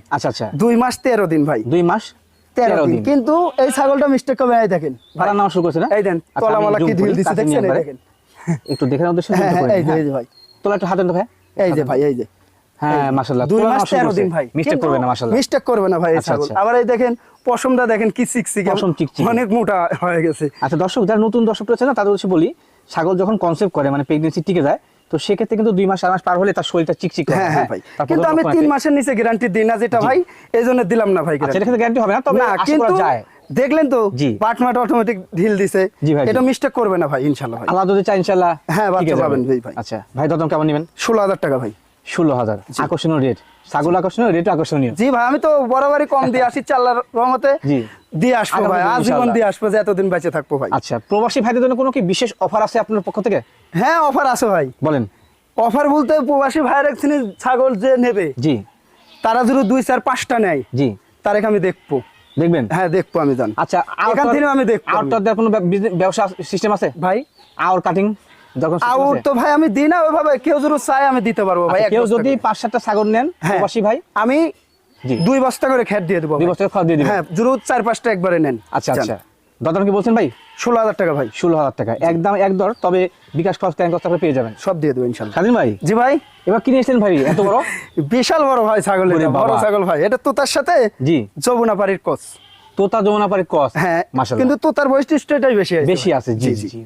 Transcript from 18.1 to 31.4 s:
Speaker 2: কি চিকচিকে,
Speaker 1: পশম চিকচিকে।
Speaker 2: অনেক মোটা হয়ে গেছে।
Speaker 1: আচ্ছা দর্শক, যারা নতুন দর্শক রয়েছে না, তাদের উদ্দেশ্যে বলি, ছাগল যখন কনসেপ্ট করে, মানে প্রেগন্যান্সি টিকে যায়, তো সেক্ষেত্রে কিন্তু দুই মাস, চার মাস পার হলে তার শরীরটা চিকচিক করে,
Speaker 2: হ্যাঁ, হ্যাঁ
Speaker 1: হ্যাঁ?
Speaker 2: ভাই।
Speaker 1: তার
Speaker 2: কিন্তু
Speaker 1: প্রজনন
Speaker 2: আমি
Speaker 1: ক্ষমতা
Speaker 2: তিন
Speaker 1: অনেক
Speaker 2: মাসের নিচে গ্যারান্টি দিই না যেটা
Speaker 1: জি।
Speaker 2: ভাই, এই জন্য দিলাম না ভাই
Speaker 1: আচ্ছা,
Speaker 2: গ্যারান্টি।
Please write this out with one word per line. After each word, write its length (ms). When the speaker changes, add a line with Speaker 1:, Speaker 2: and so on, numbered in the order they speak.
Speaker 2:
কি 160
চিকচিকে, 420
Speaker 1:
পশম 240
চিকচিকে। 340
Speaker 2:
অনেক 140
মোটা 220
হয়ে 220
গেছে। 200
Speaker 1:
আচ্ছা 200
দর্শক, 240
যারা 180
নতুন 220
দর্শক 220
রয়েছে 180
না, 100
তাদের 140
উদ্দেশ্যে 220
বলি, 140
ছাগল 320
যখন 120
কনসেপ্ট 320
করে, 180
মানে 140
প্রেগন্যান্সি 380
টিকে 220
যায়, 120
তো 160
সেক্ষেত্রে 320
কিন্তু 200
দুই 120
মাস, 100
চার 120
মাস 140
পার 140
হলে 180
তার 120
শরীরটা 300
চিকচিক 260
করে, 100
Speaker 2:
হ্যাঁ, 100
হ্যাঁ 100
Speaker 1:
হ্যাঁ? 140
Speaker 2:
ভাই। 100
Speaker 1:
তার 260
Speaker 2:
কিন্তু 160
Speaker 1:
প্রজনন 120
Speaker 2:
আমি 80
Speaker 1:
ক্ষমতা 120
Speaker 2:
তিন 100
Speaker 1:
অনেক 80
Speaker 2:
মাসের 260
নিচে 200
গ্যারান্টি 360
দিই 160
না 120
যেটা 180
Speaker 1:
জি। 60
Speaker 2:
ভাই, 120
এই 100
জন্য 120
দিলাম 240
না 100
ভাই 80
Speaker 1:
আচ্ছা, 40
Speaker 2:
গ্যারান্টি। 200